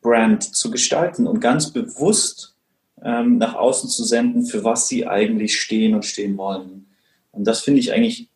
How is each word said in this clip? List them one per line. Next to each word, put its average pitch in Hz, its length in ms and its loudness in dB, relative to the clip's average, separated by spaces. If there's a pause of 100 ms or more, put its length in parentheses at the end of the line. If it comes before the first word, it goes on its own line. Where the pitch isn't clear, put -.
Brand 113 420 4
zu - 280 -4
gestalten 151 560 0
und 110 140 0
ganz 135 300 0
bewusst, - 840 -2 (480)
ähm, 120 340 2
nach 113 160 0
außen 131 340 0
zu 120 160 -6
senden, 120 420 2
für 101 180 -6
was 113 240 0
sie 120 180 -4
eigentlich 107 560 0
stehen 110 320 2
und 104 120 -2
stehen 101 320 -6
wollen. 95 500 -8 (440)
Und 101 140 -6
das 113 160 0
finde 139 200 4
ich 120 120 -2
eigentlich 117 420 0